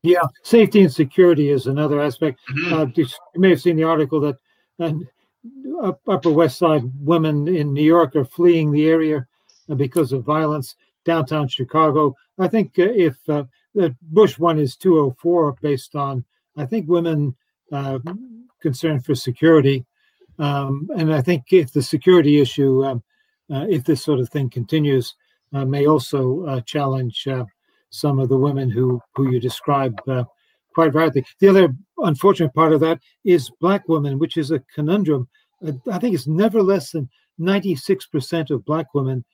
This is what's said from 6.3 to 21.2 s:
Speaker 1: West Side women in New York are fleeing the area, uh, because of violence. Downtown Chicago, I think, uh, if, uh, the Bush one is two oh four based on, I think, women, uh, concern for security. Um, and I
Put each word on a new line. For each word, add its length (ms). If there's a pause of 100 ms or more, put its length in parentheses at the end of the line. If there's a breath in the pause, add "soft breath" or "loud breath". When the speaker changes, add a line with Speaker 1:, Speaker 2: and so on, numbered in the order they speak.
Speaker 1:
West 280
Side 260 (140)
women 480
in 280
New 80
York 340
are 80
fleeing 480
the 160
area, 380 (440)
uh, 40
because 380
of 120
violence. 500 (300)
Downtown 440
Chicago, 680 (220)
I 100
think, 300
uh, 60
if, 320 (120)
uh, 160 (300)
the 260
Bush 380
one 200
is 160
two 240
oh 220
four 400
based 340
on, 300 (320)
I 80
think, 240
women, 480 (340)
uh, 280 (640)
concern 380
for 140
security. 720 (540)
Um, 580
and 160
I 80